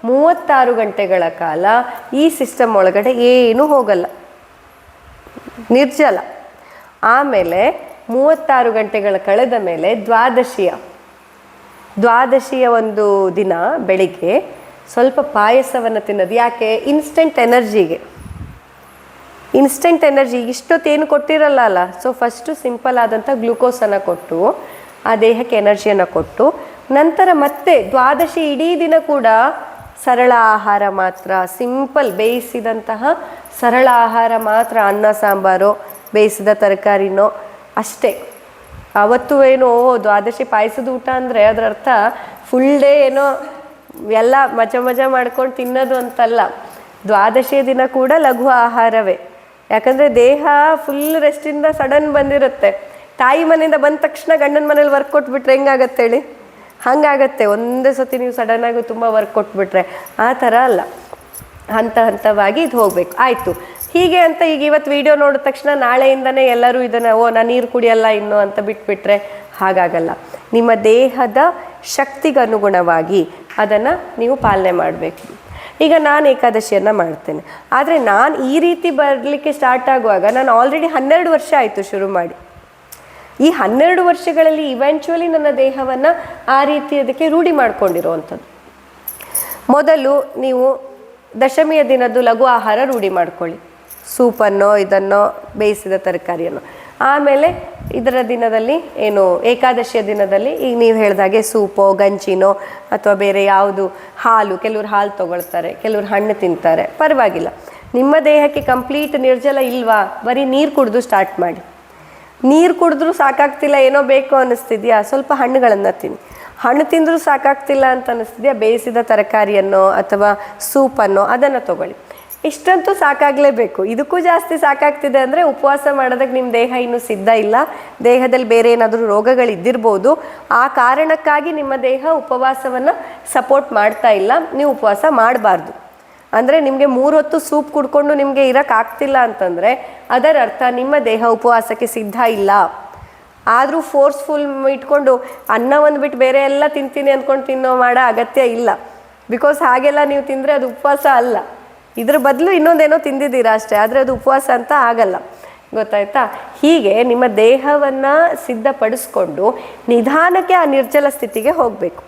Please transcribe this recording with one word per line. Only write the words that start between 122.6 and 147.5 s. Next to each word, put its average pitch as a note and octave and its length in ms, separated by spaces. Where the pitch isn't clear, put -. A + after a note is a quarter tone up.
ಸಾಕಾಗ್ಲೇಬೇಕು. C#4 920
ಇದಕ್ಕೂ C#4+ 340
ಜಾಸ್ತಿ E4+ 380
ಸಾಕಾಗ್ತಿದೆ C#4+ 640
ಅಂದ್ರೆ C4+ 220
ಉಪವಾಸ C#4+ 500
ಮಾಡೋದಕ್ಕೆ C4 420
ನಿಮ್ B3+ 200
ದೇಹ A#3+ 200
ಇನ್ನೂ A#3+ 260
ಸಿದ್ಧ G#3 300
ಇಲ್ಲ, A3 260
ದೇಹದಲ್ಲಿ B3+ 420
ಬೇರೆ A#3 260
ಏನಾದ್ರೂ A#3 340
ರೋಗಗಳು A3+ 460
ಇದ್ದಿರ್ಬೋದು. A3 720
ಆ B3 160
ಕಾರಣಕ್ಕಾಗಿ D4 840
ನಿಮ್ಮ C#4 240
ದೇಹ C4 380
ಉಪವಾಸವನ್ನ C4 760
ಸಪೋರ್ಟ್ C#4 400
ಮಾಡ್ತಾ G#3+ 360
ಇಲ್ಲ, G3+ 220
ನೀವು C#4+ 180
ಉಪವಾಸ G3+ 380
ಮಾಡ್ಬಾರ್ದು. A3+ 640
ಅಂದ್ರೆ B3+ 280
ನಿಮ್ಗೆ C4+ 240
ಮೂರ್ C4+ 300
ಹೊತ್ತು D4+ 240
ಸೂಪ್ D4 320
ಕುಡ್ಕೊಂಡು D4 420
ನಿಮ್ಗೆ C#4 360
ಇರಕ್ C4+ 220
ಆಗ್ತಿಲ್ಲ C4 460
ಅಂತಂದ್ರೆ G#3 920
ಅದರ A3+ 320
ಅರ್ಥ A#3 200
ನಿಮ್ಮ C4 240
ದೇಹ A3+ 240
ಉಪವಾಸಕ್ಕೆ A3+ 580
ಸಿದ್ಧ G#3+ 280
ಇಲ್ಲ. A3 360
ಆದ್ರೂ C4+ 320
ಫೋರ್ಸ್‌ಫುಲ್ C#4+ 880
ಇಟ್ಕೊಂಡು C4+ 500
ಅನ್ನ A#3+ 300
ಒಂದ್ D4 200
ಬಿಟ್ಟು C4 200
ಬೇರೆ C4 240
ಎಲ್ಲ C#4 240
ತಿಂತೀನಿ C#4 440
ಅಂದ್ಕೊಂಡು C4+ 340
ತಿನ್ನೋ C4 320